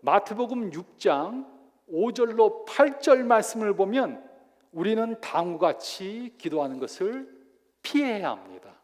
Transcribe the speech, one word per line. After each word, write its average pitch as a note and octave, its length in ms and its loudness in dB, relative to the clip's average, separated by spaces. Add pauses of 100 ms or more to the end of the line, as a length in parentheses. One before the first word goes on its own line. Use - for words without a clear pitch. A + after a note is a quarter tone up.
마태복음 G#3 680 0
육 - 260 -14
장 F#3+ 540 -2 (340)
오 F#3+ 260 -2
절로 A3+ 520 2
팔 C#4+ 360 2
절 B3+ 240 6
말씀을 A3 500 2
보면 G3 480 0 (500)
우리는 A3 480 -2
다음과 E3 540 -2
같이 A3+ 640 -12
기도하는 D3 400 -4
것을 G#3+ 500 -6 (540)
피해야 A3 480 0
합니다. F#2 540 -12